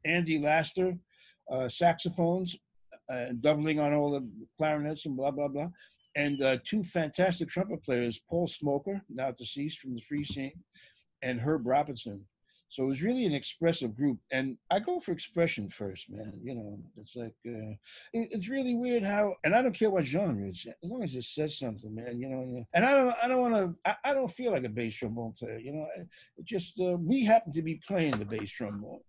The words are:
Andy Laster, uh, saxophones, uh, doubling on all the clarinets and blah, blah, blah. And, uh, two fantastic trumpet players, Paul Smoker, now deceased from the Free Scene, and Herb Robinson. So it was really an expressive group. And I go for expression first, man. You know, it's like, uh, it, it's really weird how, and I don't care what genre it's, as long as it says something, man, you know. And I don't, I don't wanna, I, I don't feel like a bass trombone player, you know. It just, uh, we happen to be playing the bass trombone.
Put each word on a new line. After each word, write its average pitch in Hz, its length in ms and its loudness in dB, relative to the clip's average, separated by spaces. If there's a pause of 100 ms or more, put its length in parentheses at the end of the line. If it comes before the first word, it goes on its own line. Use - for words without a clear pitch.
Andy 160 320 2
Laster, 156 580 2 (560)
uh, 131 160 0
saxophones, 170 880 2 (560)
uh, 123 180 -4 (120)
doubling 151 380 4
on 147 160 4
all 147 160 4
the 135 180 -2 (300)
clarinets 151 480 0
and 135 100 -4
blah, 139 140 0
blah, 143 160 -2
blah. 139 220 -4 (460)
And, 143 280 0
uh, 131 200 4
two 208 200 0
fantastic 175 680 0
trumpet 190 340 -2
players, 120 460 0
Paul 170 160 2
Smoker, 147 640 -2
now 131 220 -4
deceased 139 480 -8
from 131 160 -8
the 117 60 -8
Free 147 220 -4
Scene, 139 360 -8 (640)
and 127 180 -2
Herb 143 240 0
Robinson. 127 580 0 (480)
So 135 120 -2
it 131 100 2
was 135 80 -2
really 240 240 2
an 180 80 4
expressive 160 600 0
group. 131 240 0 (120)
And 131 240 -2 (140)
I 180 80 4
go 349 220 0
for - 120 -6
expression 165 580 0
first, 95 380 -10
man. 104 260 -12 (100)
You 127 100 -8
know, 104 240 -10 (200)
it's 104 180 -20
like, 117 180 -8 (140)
uh, 110 260 -8 (400)
it, 226 180 -2
it's 196 160 -4
really 254 280 0
weird 240 260 2
how, 202 320 2 (100)
and 165 120 6
I 247 80 8
don't 247 100 2
care 220 160 4
what 190 140 4
genre 135 440 0
it's, 175 200 -10
as 113 160 -12
long 226 180 -6
as 147 140 -4
it 123 80 -6
says 151 340 -4
something, 110 380 -6
man, 120 240 -6
you 131 100 -6
know. 127 340 -6 (120)
And 185 100 6
I 277 80 6
don't, 254 300 6
I 240 40 2
don't 254 140 4
wanna, 214 320 4 (120)
I, 208 100 4 (100)
I 285 80 4
don't 269 160 2
feel 247 220 -2
like 135 140 2
a 117 40 -2
bass 110 240 -2
trombone 113 400 -6
player, 113 240 -8
you 123 160 -10
know. 156 140 -6 (500)
It - 80 -16
just, 180 340 -6
uh, 180 160 2 (160)
we 262 140 4
happen 220 280 6
to 160 100 0
be 156 240 -4
playing 160 320 2
the 101 60 -2
bass 104 260 -6
trombone. 104 580 -8